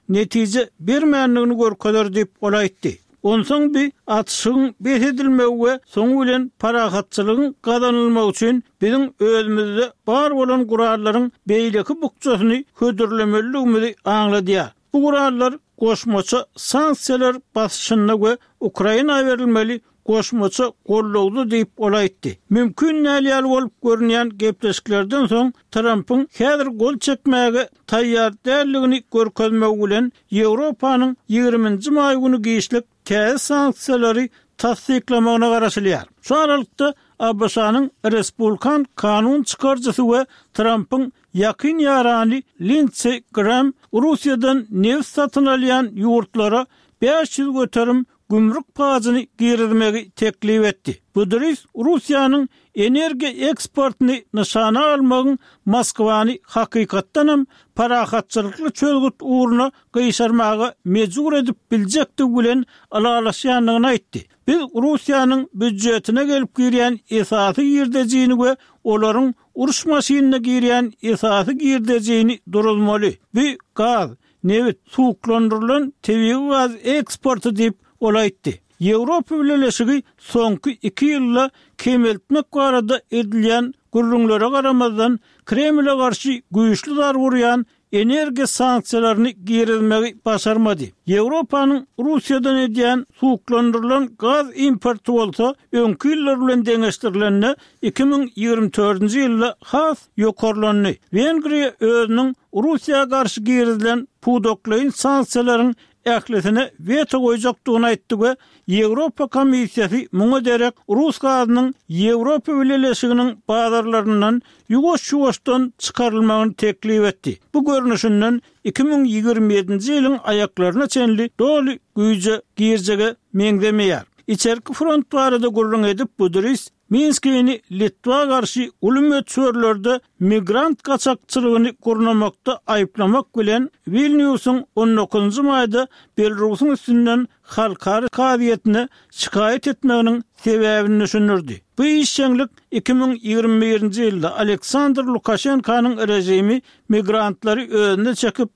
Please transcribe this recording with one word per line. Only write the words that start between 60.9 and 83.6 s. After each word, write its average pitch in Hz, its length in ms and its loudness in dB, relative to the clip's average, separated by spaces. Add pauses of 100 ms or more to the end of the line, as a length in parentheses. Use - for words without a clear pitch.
edip 269 380 -2
biljekdi 233 520 -2
bilen 240 420 0 (260)
alalaşýanlygyny 233 1000 0
aýtdy. - 280 -6 (260)
"Biz 330 140 2 (220)
Russiýanyň 269 720 0
büdjetine 226 720 -2
gelip 277 320 -2
girýän 247 420 0 (100)
esasy 208 520 0
girdejini 262 800 2
we 254 140 2 (280)
olaryň 220 500 0 (220)
uruş 262 300 -2
maşinine 277 520 2
girýän 247 640 0
esasy 214 500 0
girdejini 233 880 0 (120)
durulmaly. 208 680 0 (180)
Bu 254 100 2 (300)
gaz, 214 340 0 (340)
newit, 214 340 0 (160)
suwuklandyrylan 226 1080 0
tebigy 226 480 0
gaz 254 220 0 (120)
eksporty" 254 640 -2
diýip 220 260 0 (240)
ol 220 140 0
aýtdy. 208 400 -2 (260)
Ýewropa 240 600 0
Birleşigi 277 640 0 (140)
soňky 233 540 -2 (100)
iki 220 240 -2 (100)
ýylda 254 340 0 (280)
kemeltmek 247 760 0
barada 262 480 0 (100)
edilýän 226 640 0 (180)